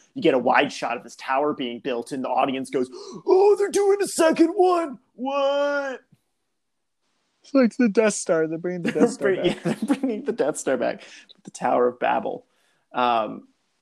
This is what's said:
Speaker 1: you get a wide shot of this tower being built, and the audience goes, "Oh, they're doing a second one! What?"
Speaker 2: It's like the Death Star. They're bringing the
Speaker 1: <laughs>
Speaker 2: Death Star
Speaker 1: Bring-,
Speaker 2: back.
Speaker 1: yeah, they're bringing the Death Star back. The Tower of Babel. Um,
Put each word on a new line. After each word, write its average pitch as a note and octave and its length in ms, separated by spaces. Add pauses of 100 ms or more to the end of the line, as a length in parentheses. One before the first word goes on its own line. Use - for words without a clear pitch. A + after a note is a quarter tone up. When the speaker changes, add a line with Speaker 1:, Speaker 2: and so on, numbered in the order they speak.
(140)
Speaker 1:
you C3+ 80
get D3+ 120
a B2+ 40
wide B2 340
shot A#2+ 240
of G#2+ 60
this A#2 140
tower C#3+ 380
being A#2+ 260
built, A#2+ 320
and C3+ 100
the B2 60
audience C3 420
goes, C3 180 (380)
"Oh, F#4+ 320
they're G4+ 140
doing G4+ 300
a F4 40
second D#4+ 440
one! F4 480 (160)
What?" C#4 840 (1400)
Speaker 2:
It's - 100
like B3+ 240
the B3 120
Death G#3+ 260
Star. D#3+ 320
They're D#3+ 100
bringing F3 260
the G#3 100
Speaker 1:
<laughs> - 80
Speaker 2:
Death A#3 100
Star F#3+ 240
Speaker 1:
Bring-, F3 140
Speaker 2:
back. - 160
Speaker 1:
yeah, E3+ 80
they're B3 260
bringing A#3+ 260
the G#3+ 80
Death D#3 260
Star C3+ 180
back. A#2 260 (400)
The - 80
Tower B2 380
of A#2+ 100
Babel. A#2 480 (460)
Um, A2+ 560 (340)